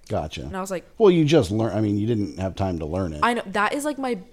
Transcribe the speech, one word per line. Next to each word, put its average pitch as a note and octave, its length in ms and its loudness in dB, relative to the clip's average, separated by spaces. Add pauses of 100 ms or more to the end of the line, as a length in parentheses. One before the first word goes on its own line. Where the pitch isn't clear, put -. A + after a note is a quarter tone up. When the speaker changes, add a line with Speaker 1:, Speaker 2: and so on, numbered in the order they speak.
Speaker 1:
Gotcha. D#2 340 -6
Speaker 2:
And D2 140 -8
I F#3+ 40 -6
was G3 100 -8
like F3 140 -6 (140)
Speaker 1:
Well, G#3+ 120 8
you E3 140 6
just C#3 260 4
learn. A2 260 0
I G#2+ 40 0
mean, G#2 180 2
you G#2 80 0
didn't G#2+ 320 -2
have F#2 160 -4
time F#2 240 -2
to D#2+ 80 -6
learn E2+ 260 -4
it. D2+ 120 -10
Speaker 2:
I A#3+ 100 2
know. A#3 120 -6
That G3+ 260 -2
is, C#4+ 120 -4
like, D4+ 140 -4
my, B3 220 -4 (120)